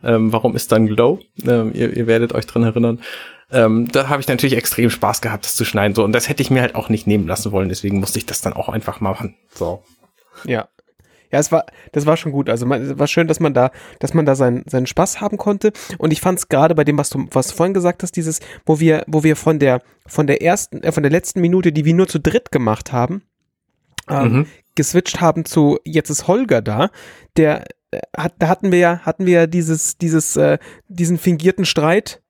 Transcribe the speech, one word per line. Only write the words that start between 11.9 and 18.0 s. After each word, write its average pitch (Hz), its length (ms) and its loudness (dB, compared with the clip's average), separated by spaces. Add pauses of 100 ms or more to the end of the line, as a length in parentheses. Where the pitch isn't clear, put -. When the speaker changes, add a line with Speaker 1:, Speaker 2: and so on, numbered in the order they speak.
Speaker 2:
das 147 120 -2
war 156 140 2
schon 160 140 -6
gut. 139 180 -2
Also 117 160 -2
man, 127 160 -2
es 135 160 -8
war 143 80 2
schön, 165 200 0
dass 160 140 0
man 151 140 0
da, 127 160 4 (300)
dass 131 120 -6
man 160 140 2
da 135 80 4
seinen, 123 340 0
seinen 131 180 -2
Spaß - 360 -2
haben 208 160 -4
konnte. 208 340 0 (240)
Und 160 160 0
ich 156 80 -2
fand's 180 300 -2
gerade 160 240 4
bei 151 100 2
dem, 147 140 0
was 147 100 -2
du, - 220 -6
was 131 180 0
du - 60 -12
vorhin 180 180 0
gesagt 175 300 -2